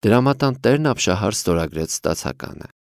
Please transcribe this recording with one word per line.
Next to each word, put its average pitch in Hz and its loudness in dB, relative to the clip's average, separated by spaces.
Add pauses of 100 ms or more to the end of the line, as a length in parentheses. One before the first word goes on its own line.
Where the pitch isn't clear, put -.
Դրամատան 131 2
տերն 139 2
ապշահար 107 0
ստորագրեց 82 -2
ստացականը։ - -6 (160)